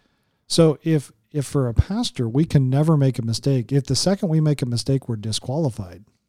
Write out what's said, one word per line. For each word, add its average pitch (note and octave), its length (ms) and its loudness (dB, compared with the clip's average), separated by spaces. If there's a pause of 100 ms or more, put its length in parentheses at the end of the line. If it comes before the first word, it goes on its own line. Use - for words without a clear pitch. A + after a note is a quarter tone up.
(460)
so D#3+ 360 4
if, D#3 300 -2 (180)
if D3 160 -4
for C3 220 0
a A2+ 60 -4
pastor, F#3+ 540 0
we C3+ 160 0
can C#3 240 2
never D3+ 280 2
make C3+ 220 2
a A#2 40 -4
mistake, A#2 500 -2
if C#3 120 2
the C3 120 -2
second F#3+ 320 0
we D#3+ 120 2
make D3+ 200 2
a C3+ 60 -2
mistake, A#2+ 420 -2
we're A#2 80 -4
disqualified, A2 880 -6 (240)